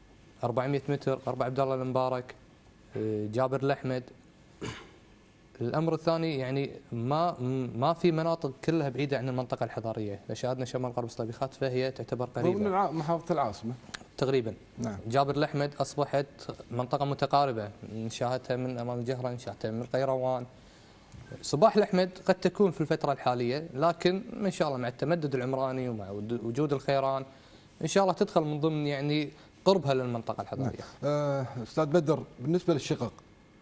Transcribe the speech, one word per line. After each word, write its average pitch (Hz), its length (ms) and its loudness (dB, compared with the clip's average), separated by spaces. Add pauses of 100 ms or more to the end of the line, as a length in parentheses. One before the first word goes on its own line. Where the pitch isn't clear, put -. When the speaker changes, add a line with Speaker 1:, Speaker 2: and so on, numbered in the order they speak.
(440)
Speaker 1:
أربعمية 131 460 0
متر، 135 380 0
غرب 123 160 0
عبد 131 160 -2
الله 135 160 2
المبارك، 127 600 0 (640)
آه، 107 300 -2
جابر 127 360 0
الأحمد. 127 400 0 (1600)
الأمر 156 320 2
الثاني 160 440 0
يعني 135 340 -2 (200)
ما، 143 480 0 (360)
ما 139 180 2
في 170 180 2
مناطق 160 420 0 (120)
كلها 160 240 2
بعيدة 135 280 0
عن 127 120 -2
المنطقة 127 340 -2
الحضارية، 107 640 -4
إذا 113 80 -6
شاهدنا 127 320 -2
شمال 123 260 -4
غرب 120 180 -4
صليبيخات 120 440 -6
فهي 127 380 0
تعتبر 123 340 -4
قريبة. 180 320 2
Speaker 2:
ضمن 208 100 2
الع-، 185 240 2
محافظة 160 420 0
العاصمة. 120 400 -2 (440)
Speaker 1:
تقريبًا. 127 360 2 (240)
Speaker 2:
نعم. 113 200 -4 (100)
Speaker 1:
جابر 135 280 4
الأحمد 143 460 0
أصبحت 139 440 0 (460)
منطقة 127 340 0
متقاربة، 135 640 2 (240)
نشاهدها 123 640 -2
من 127 200 -4
أمام 120 220 -4
الجهرة، 123 300 -4
نشاهدها 117 420 -6
من 113 100 -4
القيروان. 127 640 0 (960)
صباح 202 340 4
الأحمد 190 340 4 (160)
قد 185 100 6
تكون 185 360 4
في 160 100 -2
الفترة 151 300 0
الحالية، 127 640 0
لكن 170 500 2 (100)
إن 196 180 -2
شاء 160 160 0
الله 135 120 -2
مع 120 80 0
التمدد 143 480 0
العمراني 131 540 -2
ومع 104 200 -6
ود-، 107 340 -4
وجود 139 300 0
الخيران 135 520 0 (560)
إن 160 60 -2
شاء 196 160 4
الله 185 100 4
تدخل 185 280 2
من 151 180 0
ضمن 151 280 2
يعني 147 420 0 (360)
قربها 165 280 6
للمنطقة 120 480 -2
الحضارية. 120 380 -4
Speaker 2:
نعم. - 80 -12 (160)
آه، 143 420 0 (180)
أستاذ 156 220 0
بدر، 151 380 4 (160)
بالنسبة 165 340 2
للشقق، 123 400 -2 (480)